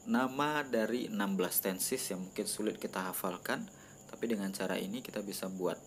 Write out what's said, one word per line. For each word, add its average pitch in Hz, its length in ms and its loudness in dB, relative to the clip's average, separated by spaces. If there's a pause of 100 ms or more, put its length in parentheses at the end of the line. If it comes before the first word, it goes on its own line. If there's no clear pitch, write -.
nama 135 640 2
dari 113 400 2
enam 101 300 2
belas 90 240 4
tenses 95 480 2
yang 92 160 -2
mungkin 101 240 -4
sulit - 320 0
kita 92 240 -2
hafalkan, 92 640 -2 (400)
tapi - 180 -4
dengan 101 220 2
cara 95 320 0
ini 104 240 -4
kita - 160 -4
bisa 101 240 -4
buat. 92 420 0